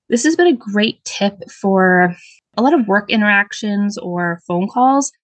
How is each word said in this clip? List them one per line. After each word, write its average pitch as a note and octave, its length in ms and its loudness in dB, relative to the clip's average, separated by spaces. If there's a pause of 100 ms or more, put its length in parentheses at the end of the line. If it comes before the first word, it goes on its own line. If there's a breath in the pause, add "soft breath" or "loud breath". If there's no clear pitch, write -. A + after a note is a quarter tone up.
(100)
This A#3+ 140 0
has D#4+ 120 0
been F4 120 2
a C4+ 80 2
great G#3 480 -4
tip G3+ 460 -6
for F#3 640 2 (420 loud breath)
a G#3+ 60 -2
lot C#4+ 120 2
of A3+ 140 0
work G3+ 220 0
interactions G3+ 840 0
or F3 500 -6
phone F3+ 220 -2
calls C4+ 440 0 (120)